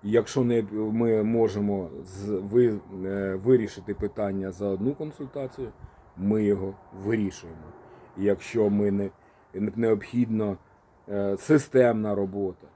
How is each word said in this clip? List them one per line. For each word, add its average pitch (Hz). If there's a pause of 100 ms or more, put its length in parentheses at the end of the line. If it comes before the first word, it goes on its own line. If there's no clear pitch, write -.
Якщо 110
не, 120
ми 110
можемо 104 (140)
з-, 98
ви, 104 (260)
е, 98
вирішити 104
питання 98
за 98
одну 101
консультацію, 135 (460)
ми 104
його 98 (300)
вирішуємо. 95 (540)
Якщо 101
ми 104
не, 98 (440)
необхідно, 107 (520)
е, 104
системна 120
робота 98